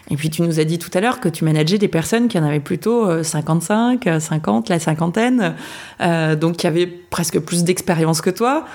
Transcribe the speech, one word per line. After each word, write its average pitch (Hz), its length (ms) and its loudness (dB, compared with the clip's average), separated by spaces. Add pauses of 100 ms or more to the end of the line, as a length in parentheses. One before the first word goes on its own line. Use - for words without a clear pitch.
Et 151 60 0
puis, 156 140 -2
tu 156 120 -2
nous 165 200 2
as - 20 4
dit 165 160 0
tout - 140 -10
à 180 80 2
l'heure 247 180 0
que - 80 -2
tu 156 160 -2
manageais 156 340 2
des 202 120 2
personnes 220 400 0
qui 180 100 0
en 156 40 2
avaient 147 180 0
plutôt, 214 480 0
euh, 165 140 0
cinquante-cinq, 175 840 0
euh, 160 140 2
cinquante, 175 480 -2
la 170 100 2
cinquantaine, 175 760 0 (460)
euh, 160 380 2
donc 165 200 0
qui 185 100 0
avaient 175 200 2
presque 170 520 -4
plus 170 260 -2
d'expérience 165 560 0
que 196 80 0
toi. 262 460 0